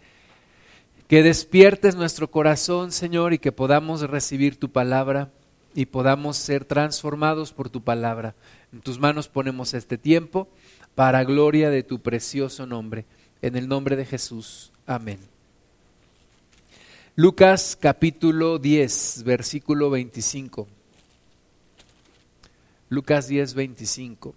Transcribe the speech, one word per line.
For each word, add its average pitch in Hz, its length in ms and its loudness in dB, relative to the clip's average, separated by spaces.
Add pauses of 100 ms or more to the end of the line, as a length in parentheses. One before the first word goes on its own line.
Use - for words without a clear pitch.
(1080)
que 156 160 8
despiertes 185 720 4
nuestro 160 340 -4
corazón, 165 600 0
Señor, 170 400 -2
y 160 80 -2
que 139 100 0
podamos 151 520 0
recibir 139 580 -2
tu 127 100 -6
palabra 135 640 -2 (420)
y 135 120 -2
podamos 139 500 0
ser 139 300 -4
transformados 151 840 -2
por 127 180 -10
tu 120 120 -12
palabra. 117 520 -4 (400)
En 117 60 -20
tus 123 180 -12
manos 147 300 0
ponemos 131 460 -6
este 120 240 -8
tiempo, 170 500 0 (460)
para 131 300 4
gloria 147 460 4
de 135 120 0
tu 120 180 -8
precioso 127 680 -6
nombre. 110 400 -10 (340)
En 127 160 -4
el 127 120 -4
nombre 139 280 -2
de 135 80 -6
Jesús. - 680 -12 (140)
Amén. 113 320 -8 (2000)
Lucas 190 640 6
capítulo 160 800 2
diez, 139 640 0
versículo 143 680 0
veinticinco. 123 800 -6 (2250)
Lucas 139 380 0
diez, 139 260 -2
veinticinco. 123 840 -10